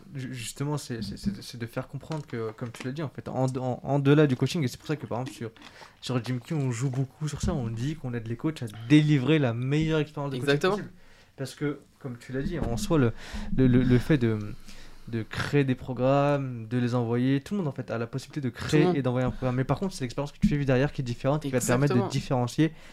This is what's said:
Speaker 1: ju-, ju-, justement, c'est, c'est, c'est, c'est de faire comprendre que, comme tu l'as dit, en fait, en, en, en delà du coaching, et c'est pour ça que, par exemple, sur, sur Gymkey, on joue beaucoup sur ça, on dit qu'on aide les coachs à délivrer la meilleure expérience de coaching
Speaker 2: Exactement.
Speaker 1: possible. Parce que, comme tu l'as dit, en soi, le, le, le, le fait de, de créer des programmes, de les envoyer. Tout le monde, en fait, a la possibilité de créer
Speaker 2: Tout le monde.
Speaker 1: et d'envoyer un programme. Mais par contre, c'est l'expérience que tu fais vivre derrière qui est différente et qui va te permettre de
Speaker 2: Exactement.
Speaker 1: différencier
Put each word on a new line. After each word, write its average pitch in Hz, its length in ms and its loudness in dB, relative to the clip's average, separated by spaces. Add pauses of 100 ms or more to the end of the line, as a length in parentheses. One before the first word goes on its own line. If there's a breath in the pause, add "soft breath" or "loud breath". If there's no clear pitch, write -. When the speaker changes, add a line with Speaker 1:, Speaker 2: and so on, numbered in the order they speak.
(140)
Speaker 1:
ju-, 131 140 -8
ju-, 131 60 -10
justement, 143 440 -6
c'est, 117 240 -8
c'est, 101 160 -10
c'est, 101 240 -6
c'est - 160 -14
de 113 80 -6
faire 127 200 -8
comprendre 147 400 -8
que, 113 260 -6
comme 117 200 -8
tu - 120 -14
l'as 131 80 -6
dit, 151 100 -6
en 127 80 -6
fait, - 180 -12
en, 127 160 0
en, 127 380 -2
en 139 160 0
delà 147 280 6
du 127 100 2
coaching, 139 280 0
et 123 40 0
c'est - 100 -8
pour - 80 -20
ça 156 100 -2
que, - 100 -12
par 107 140 -6
exemple, - 160 -10
sur, 113 140 -10 (500 loud breath)
sur 123 240 -4
Gymkey, 123 300 -6
on 135 160 0
joue 123 180 -2
beaucoup 135 400 -4
sur 147 140 -6
ça, 190 100 0
on 127 160 -2
dit 117 260 -4
qu'on 127 200 -8
aide 113 140 -6
les 117 80 -4
coachs 156 260 -4
à 120 40 -6 (220)
délivrer 151 500 6
la 127 140 2
meilleure 147 480 0
expérience 143 300 -4
de 135 80 -6
coaching 123 100 -2
Speaker 2:
Exactement. 180 280 4
Speaker 1:
possible. - 160 -10 (440 soft breath)
Parce 135 180 -8
que, 147 260 -4 (180)
comme 123 180 -10
tu - 160 -16
l'as 131 80 -2
dit, 165 180 -4
en 117 200 -2
soi, 165 180 2
le, 120 160 6 (460 loud breath)
le, 131 80 8
le, 127 160 6
le 123 160 6
fait 156 180 4
de, 113 220 2 (720 loud breath)
de 117 140 -4
créer 139 420 0
des 131 100 2
programmes, 131 920 0
de 123 100 0
les 123 160 0
envoyer. 123 460 2
Tout - 140 -8
le 208 40 0
monde, 165 100 -2
en 131 40 -4
fait, - 180 -8
a 113 80 -4
la 117 80 -4
possibilité - 340 -8
de 131 100 -2
créer - 200 -8
Speaker 2:
Tout 156 80 4
le 151 100 8
monde. 170 80 2
Speaker 1:
et 139 60 0
d'envoyer 127 240 2
un 123 40 0
programme. 127 260 -2
Mais 127 80 0
par 135 140 0
contre, 190 160 -4
c'est 135 100 -6
l'expérience 143 280 -6
que - 60 -20
tu - 100 4
fais 151 80 4
vivre 143 100 0
derrière 135 260 4
qui 143 100 -6
est - 20 -2
différente 135 400 -2
et 143 40 -2
qui 131 40 -4
va 127 80 2
te - 60 -4
permettre 131 280 4
de 123 40 6
Speaker 2:
Exactement. - 120 2
Speaker 1:
différencier 135 640 0 (200 loud breath)